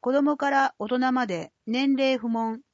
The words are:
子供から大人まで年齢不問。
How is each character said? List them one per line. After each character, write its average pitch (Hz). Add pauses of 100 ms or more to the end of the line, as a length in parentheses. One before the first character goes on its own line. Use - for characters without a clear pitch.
子 254
供 285
か 277
ら 277
大 208
人 254
ま 254
で 170 (160)
年 262
齢 262
不 226
問。 226 (140)